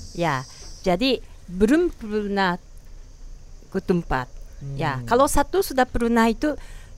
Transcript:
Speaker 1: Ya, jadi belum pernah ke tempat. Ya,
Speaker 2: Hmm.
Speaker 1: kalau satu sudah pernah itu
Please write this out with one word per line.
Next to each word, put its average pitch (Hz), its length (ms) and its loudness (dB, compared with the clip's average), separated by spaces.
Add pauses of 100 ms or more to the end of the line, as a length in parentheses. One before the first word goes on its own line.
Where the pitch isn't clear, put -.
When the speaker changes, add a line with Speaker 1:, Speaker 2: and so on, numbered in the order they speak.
(140)
Speaker 1:
Ya, 151 280 0 (380)
jadi 202 420 2 (240)
belum 233 460 2
pernah 202 680 -2 (1080)
ke 196 100 -4
tempat. 165 480 0 (480)
Ya, 139 240 -2
Speaker 2:
Hmm. 120 80 -8
Speaker 1:
kalau 262 240 6
satu 294 320 4
sudah 262 240 2
pernah 233 400 4
itu 269 320 0 (400)